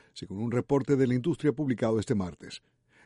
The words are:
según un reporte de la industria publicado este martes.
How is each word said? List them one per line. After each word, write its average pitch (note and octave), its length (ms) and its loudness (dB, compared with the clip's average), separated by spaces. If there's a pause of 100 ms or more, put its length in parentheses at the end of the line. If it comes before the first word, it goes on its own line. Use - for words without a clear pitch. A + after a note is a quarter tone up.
(120)
según - 260 -10
un A#2 140 -4
reporte C#3 420 2
de C3 140 4
la B2 80 4
industria D3 360 0
publicado A#2 460 0
este G#2+ 160 0
martes. F2 480 -6 (440)